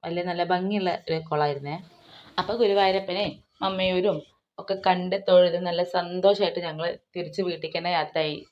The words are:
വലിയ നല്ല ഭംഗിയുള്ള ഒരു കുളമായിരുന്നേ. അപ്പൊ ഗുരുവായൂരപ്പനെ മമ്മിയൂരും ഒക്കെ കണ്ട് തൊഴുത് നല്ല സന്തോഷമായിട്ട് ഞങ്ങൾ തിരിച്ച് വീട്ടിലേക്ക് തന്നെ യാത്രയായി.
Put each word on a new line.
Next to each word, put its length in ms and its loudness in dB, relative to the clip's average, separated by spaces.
വലിയ 240 -6
നല്ല 200 -2
ഭംഗിയുള്ള 480 0
ഒരു 200 -4
കുളമായിരുന്നേ. 540 -2
അപ്പൊ 180 -2
ഗുരുവായൂരപ്പനെ 720 2
മമ്മിയൂരും 580 0
ഒക്കെ 220 -4
കണ്ട് 420 0
തൊഴുത് 380 6
നല്ല 280 -2
സന്തോഷമായിട്ട് 760 2
ഞങ്ങൾ 240 -6
തിരിച്ച് 320 -8
വീട്ടിലേക്ക് 360 -4
തന്നെ 140 -2
യാത്രയായി. 460 -2